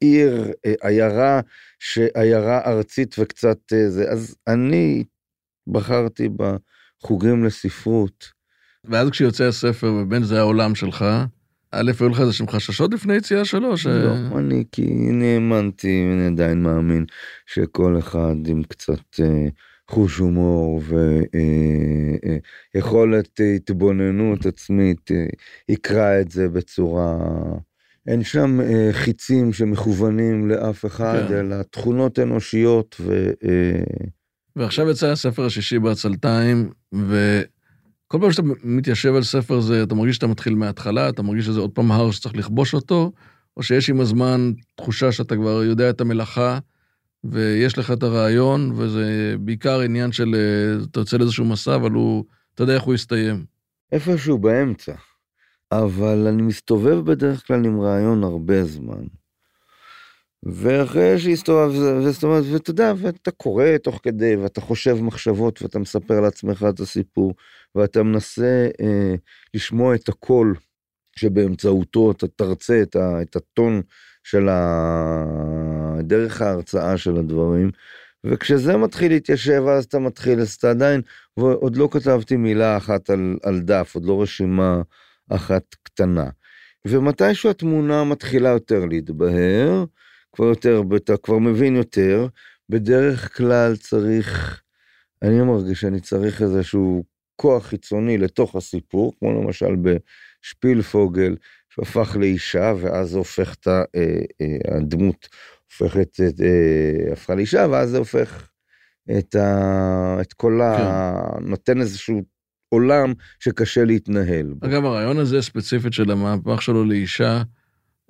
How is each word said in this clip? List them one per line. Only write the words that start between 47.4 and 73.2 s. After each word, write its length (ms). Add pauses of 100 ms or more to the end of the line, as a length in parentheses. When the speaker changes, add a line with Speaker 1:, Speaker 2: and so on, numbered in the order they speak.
Speaker 2:
לך 120
את 120
הרעיון, 760
וזה 640
בעיקר 400
עניין 320
של, 220
אה, 560
אתה 100
יוצא 160
לאיזשהו 280
מסע, 300
אבל 160
הוא, 340 (300)
אתה 80
יודע 120
איך 80
הוא 120
יסתיים. 500 (480)
Speaker 1:
איפשהו 460
באמצע. 540 (800)
אבל 560
אני 140
מסתובב 680
בדרך 360
כלל 180
עם 160
רעיון 440
הרבה 400
זמן. 400 (1400)
ואחרי 760
שהסתובב, 560
ו-, 380
זאת 120
אומרת, 280
ואתה 180
יודע, 260
ואתה 340
קורא 340 (180)
תוך 200
כדי, 340
ואתה 240
חושב 400
מחשבות, 640
ואתה 160
מספר 420
לעצמך 480
את 120
הסיפור, 540 (400)
ואתה 280
מנסה, 680 (120)
אה, 340 (400)
לשמוע 400
את 140
הקול 460 (640)
שבאמצעותו 920
אתה 180
תרצה 540
את 140
ה-, 260